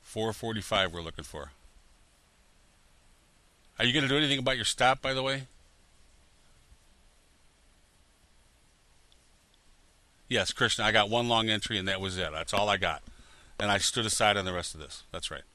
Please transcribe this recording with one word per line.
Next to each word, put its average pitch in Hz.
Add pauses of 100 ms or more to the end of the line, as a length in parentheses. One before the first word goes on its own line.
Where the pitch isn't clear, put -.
Four 110
forty-five 104
we're 85
looking 82
for. 71 (2250)
Are 113
you 123
gonna 143
do 135
anything 139
about 131
your 113
stop, -
by 135
the 131
way? 135 (4000)
Yes, 110
Krishna, 113
I 110
got 104
one 120
long 113
entry, 107
and 92
that 95
was 95
it. 82
That's 80
all 104
I 101
got. 85 (560)
And 104
I 101
stood 113
aside 104
on 95
the 92
rest 87
of 92
this. -
That's -
right. 67 (120)